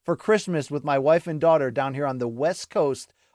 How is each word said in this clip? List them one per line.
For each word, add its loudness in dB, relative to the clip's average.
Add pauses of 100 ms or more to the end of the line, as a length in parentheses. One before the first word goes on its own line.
for -2
Christmas 0
with -6
my 2
wife 2
and -6
daughter 4
down -4
here -4
on -4
the -4
west -4
coast -2 (220)